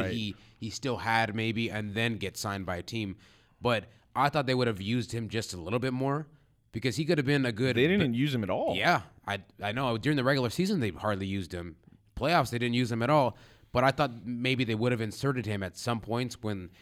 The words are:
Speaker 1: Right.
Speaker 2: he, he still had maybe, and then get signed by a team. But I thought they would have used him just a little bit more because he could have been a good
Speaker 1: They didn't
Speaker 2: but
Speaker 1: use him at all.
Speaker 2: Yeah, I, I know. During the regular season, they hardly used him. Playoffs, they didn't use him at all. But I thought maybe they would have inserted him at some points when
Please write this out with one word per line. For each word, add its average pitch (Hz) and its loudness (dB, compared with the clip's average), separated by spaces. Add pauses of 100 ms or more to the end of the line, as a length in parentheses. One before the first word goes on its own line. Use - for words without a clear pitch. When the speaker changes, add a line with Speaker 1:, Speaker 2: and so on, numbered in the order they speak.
Speaker 1:
Right. 92 -2
Speaker 2:
he, 107 -4 (240)
he 113 -8
still 120 -4
had 110 2
maybe, 113 0
and 104 -6
then 113 0
get 92 -6
signed 98 -4
by 90 -4
a 87 -6
team. 107 -6 (460)
But 117 2 (300)
I 135 4
thought 143 0
they 127 2
would 127 4
have 101 0
used 110 -2
him 113 -4
just 107 -4
a - -8
little 92 -2
bit 127 0
more 139 -2 (460)
because 117 -2
he 151 0
could 165 4
have 127 0
been 139 2
a 117 0
good 120 0
Speaker 1:
They 131 6
didn't 170 4
Speaker 2:
but 117 0
Speaker 1:
use 143 2
him 113 0
at 92 -2
all. 120 0
Speaker 2:
Yeah, 131 2 (240)
I, 101 -2 (240)
I 104 -2
know. 123 0
During 143 2
the 127 0
regular 131 2
season, 185 0
they 107 2
hardly 98 -2
used 95 -4
him. 85 -8 (400)
Playoffs, 143 2
they 120 -2
didn't 120 2
use 120 2
him 113 0
at 120 2
all. 139 4 (340)
But 123 4
I 135 8
thought 120 -2
maybe 123 0
they 110 0
would 120 2
have 113 -2
inserted 117 -2
him 101 -2
at 90 -8
some 117 -2
points 117 -4
when 98 -6 (120)